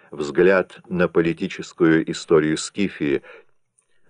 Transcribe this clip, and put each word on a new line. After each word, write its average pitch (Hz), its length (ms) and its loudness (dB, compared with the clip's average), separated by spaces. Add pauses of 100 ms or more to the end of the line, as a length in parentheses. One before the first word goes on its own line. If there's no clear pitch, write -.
(100)
Взгляд 85 760 0
на 90 180 0
политическую 82 1040 0
историю 78 480 0
Скифии. 78 640 -4 (880)